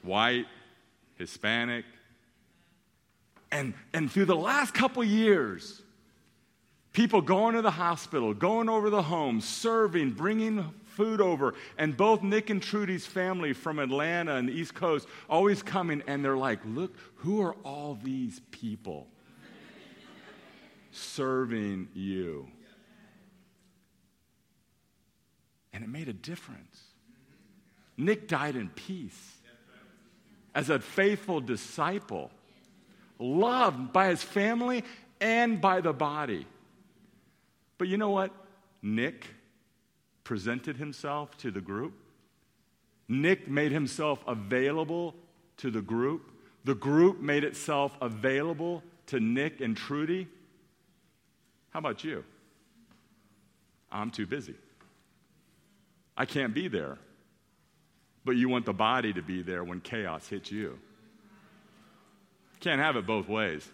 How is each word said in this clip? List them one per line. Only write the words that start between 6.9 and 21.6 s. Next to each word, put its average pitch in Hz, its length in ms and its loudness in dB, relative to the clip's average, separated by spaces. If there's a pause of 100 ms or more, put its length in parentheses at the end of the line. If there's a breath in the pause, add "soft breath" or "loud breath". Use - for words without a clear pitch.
people 226 280 6
going 196 340 4
to 233 60 2
the 220 80 4
hospital, 156 640 0
going 220 360 2
over 214 200 2
the 208 120 4
home, 147 400 0
serving, 180 720 2
bringing 202 600 0 (120)
food 220 340 0
over. 156 340 4 (240 loud breath)
And 156 200 0
both 208 260 6
Nick 214 260 2
and 196 140 0
Trudy's 196 420 -2
family 185 460 -2
from 151 260 -4
Atlanta 151 580 0
and 123 120 0
the 131 60 -2
East 165 200 -6
Coast 160 320 0 (240 loud breath)
always 196 320 4
coming, 170 460 -2
and 143 160 -2
they're 135 140 2
like, 131 280 0
"Look, 147 300 -6 (200 loud breath)
who 202 260 0
are 170 220 0
all 143 380 -8
these 131 380 -6 (120)
people 101 560 -10 (1800 loud breath)
serving 117 1000 -4